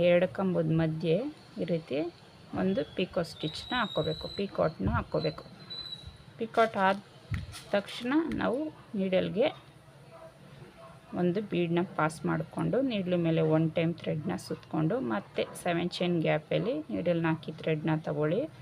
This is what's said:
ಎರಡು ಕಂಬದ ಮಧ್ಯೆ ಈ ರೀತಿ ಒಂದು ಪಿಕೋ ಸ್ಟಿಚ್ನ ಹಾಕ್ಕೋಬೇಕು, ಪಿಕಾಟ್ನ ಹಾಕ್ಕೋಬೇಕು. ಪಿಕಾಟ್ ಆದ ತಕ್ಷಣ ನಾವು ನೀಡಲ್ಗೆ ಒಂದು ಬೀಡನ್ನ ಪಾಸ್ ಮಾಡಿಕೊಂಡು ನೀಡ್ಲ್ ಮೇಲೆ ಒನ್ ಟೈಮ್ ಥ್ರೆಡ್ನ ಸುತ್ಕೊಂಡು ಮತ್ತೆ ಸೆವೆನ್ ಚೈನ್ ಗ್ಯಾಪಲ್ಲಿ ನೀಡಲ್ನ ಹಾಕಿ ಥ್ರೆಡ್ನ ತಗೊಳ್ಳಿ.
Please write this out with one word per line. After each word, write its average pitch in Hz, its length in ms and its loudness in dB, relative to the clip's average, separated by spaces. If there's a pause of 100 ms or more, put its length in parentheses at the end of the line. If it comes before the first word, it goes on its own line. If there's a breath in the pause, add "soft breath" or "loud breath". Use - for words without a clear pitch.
ಎರಡು 175 180 6 (100)
ಕಂಬದ 170 340 2 (100)
ಮಧ್ಯೆ 160 360 2 (440)
ಈ 180 100 -2
ರೀತಿ 175 280 -2 (600)
ಒಂದು 190 200 2 (140)
ಪಿಕೋ 180 360 -2
ಸ್ಟಿಚ್ನ - 400 -8 (100)
ಹಾಕ್ಕೋಬೇಕು, 160 460 -2 (100)
ಪಿಕಾಟ್ನ 185 600 0
ಹಾಕ್ಕೋಬೇಕು. 156 460 -2 (960)
ಪಿಕಾಟ್ 226 400 2 (100)
ಆದ 196 100 4 (800)
ತಕ್ಷಣ 233 380 -2 (280)
ನಾವು 214 180 0 (400)
ನೀಡಲ್ಗೆ 185 480 2 (1700)
ಒಂದು 180 180 4 (100)
ಬೀಡನ್ನ 175 320 2 (160)
ಪಾಸ್ 156 220 2 (100)
ಮಾಡಿಕೊಂಡು 165 480 0 (140)
ನೀಡ್ಲ್ 180 340 0
ಮೇಲೆ 165 160 4 (140)
ಒನ್ 160 100 6 (100)
ಟೈಮ್ 170 240 2
ಥ್ರೆಡ್ನ 165 360 -2 (100)
ಸುತ್ಕೊಂಡು - 500 -2 (180)
ಮತ್ತೆ - 300 -4 (200)
ಸೆವೆನ್ 175 340 0
ಚೈನ್ 175 180 2 (100)
ಗ್ಯಾಪಲ್ಲಿ 156 480 2 (180)
ನೀಡಲ್ನ 175 400 2
ಹಾಕಿ 160 280 -4
ಥ್ರೆಡ್ನ 160 360 2 (120)
ತಗೊಳ್ಳಿ. 151 340 0 (200 loud breath)